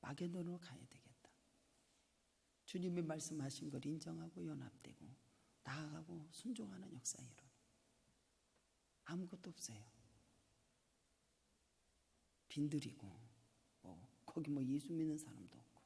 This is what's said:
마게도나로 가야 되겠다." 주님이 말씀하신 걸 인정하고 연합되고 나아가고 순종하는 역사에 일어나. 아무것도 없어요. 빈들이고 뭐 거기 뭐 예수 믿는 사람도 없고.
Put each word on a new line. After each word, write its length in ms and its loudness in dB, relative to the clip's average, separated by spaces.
마게도나로 580 2
가야 260 -10
되겠다." 440 -18
주님이 380 4
말씀하신 680 2
걸 160 0
인정하고 600 0
연합되고 640 -4
나아가고 680 -4
순종하는 600 -4
역사에 340 -2
일어나. 240 -14
아무것도 440 -2
없어요. 320 -6
빈들이고 580 2
뭐 280 -12
거기 260 2
뭐 140 6
예수 260 4
믿는 260 6
사람도 400 -8
없고. 280 -20